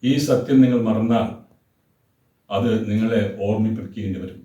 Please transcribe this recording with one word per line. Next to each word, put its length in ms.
ഈ 140
സത്യം 440
നിങ്ങൾ 200
മറന്നാൽ 640
അത് 380
നിങ്ങളെ 520
ഓർമ്മിപ്പിക്കേണ്ടി 760
വരും. 260